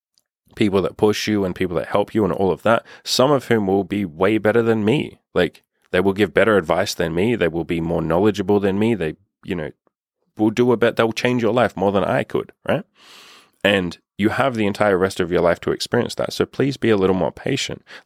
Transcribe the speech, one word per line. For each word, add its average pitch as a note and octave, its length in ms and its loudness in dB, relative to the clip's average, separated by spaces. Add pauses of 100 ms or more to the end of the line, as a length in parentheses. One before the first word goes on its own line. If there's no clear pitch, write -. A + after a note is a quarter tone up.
(540)
people G2 280 0
that - 160 -6
push G#2 280 0
you G#2 200 0
and F2+ 80 -6
people F2 220 -6
that C#2 120 -4
help G2+ 260 -4
you A2 100 2
and E2+ 80 0
all F#2+ 200 0
of D2+ 100 -8
that, A2 220 2 (200)
some C3 260 2
of C#3 160 0
whom G#2+ 200 0
will G2 180 2
be G2 200 -4
way F#2 320 0
better G#2+ 260 2
than A2+ 220 0
me. A#2+ 340 -2 (140)
Like, F2 300 -2 (300)
they F2+ 80 2
will G2 120 2
give F#2+ 220 0
better G2+ 240 4
advice E2+ 340 0
than E2 220 -4
me. G#2+ 220 0
They F2 120 0
will E2 160 -4
be E2+ 160 -4
more E2 220 -2
knowledgeable G2 580 0
than G2 180 0
me. A2+ 160 0
They, D#2+ 220 -4 (280)
you F#2 100 -6
know, D2 160 -6 (680)
will A2 140 2
do A#2+ 200 2
a A#2+ 60 2
bet-, A2 180 0
they'll A2+ 180 0
change B2 300 -2
your G#2+ 100 2
life A#2 240 0
more F#2+ 140 2
than G2 140 0
I B2+ 180 0
could, - 300 -6 (160)
right? C#3+ 160 -2 (800)
And F#2+ 340 0 (180)
you G#2 120 0
have B2+ 260 -2
the A2 120 0
entire G2 300 2
rest F#2+ 220 0
of F2 140 -2
your E2+ 80 2
life F2 200 2
to - 120 -2
experience - 420 -2
that. - 180 -6
So - 140 -2
please C3+ 300 -4
be A#2 140 0
a G#2+ 60 4
little F#2 200 2
more D#2+ 160 -2
patient. - 500 -8 (240)